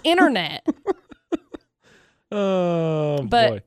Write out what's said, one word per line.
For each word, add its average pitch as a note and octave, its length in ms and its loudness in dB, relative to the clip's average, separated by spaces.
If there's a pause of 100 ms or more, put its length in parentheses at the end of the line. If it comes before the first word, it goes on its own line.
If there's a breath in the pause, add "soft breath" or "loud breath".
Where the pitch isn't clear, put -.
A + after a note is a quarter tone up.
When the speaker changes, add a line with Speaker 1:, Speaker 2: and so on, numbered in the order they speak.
Speaker 1:
internet." D4+ 600 2
Speaker 2:
<laughs> - 100 -2 (1600 soft breath)
Oh, E3+ 840 0 (100)
Speaker 1:
But A3+ 220 4
Speaker 2:
boy. G#2 160 -8